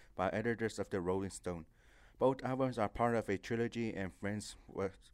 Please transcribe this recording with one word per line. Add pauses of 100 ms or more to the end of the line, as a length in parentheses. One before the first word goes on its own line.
(160)
by
editors
of
the
Rolling
Stone. (540)
Both
albums
are
part
of
a
trilogy,
and
Friends (120)
was, (220)